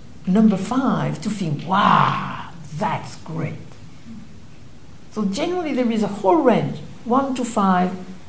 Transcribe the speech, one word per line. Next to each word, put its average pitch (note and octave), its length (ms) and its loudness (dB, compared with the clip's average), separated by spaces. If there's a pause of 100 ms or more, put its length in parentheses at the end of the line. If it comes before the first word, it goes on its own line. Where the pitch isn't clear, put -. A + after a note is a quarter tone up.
(260)
number F#3+ 300 6
five F#3 640 0
to G#3+ 100 -4
think, D#3 380 -2
"Wow, - 800 2 (300)
that's - 380 -4
great." - 380 -6 (1600)
So G#3+ 140 -2
generally D#4+ 480 -2
there A#3+ 160 2
is A3 120 0
a G3+ 60 0
whole - 340 4
range, F3+ 360 4 (260)
one C4 300 2
to B3+ 100 -2
five, F#3 460 4 (380)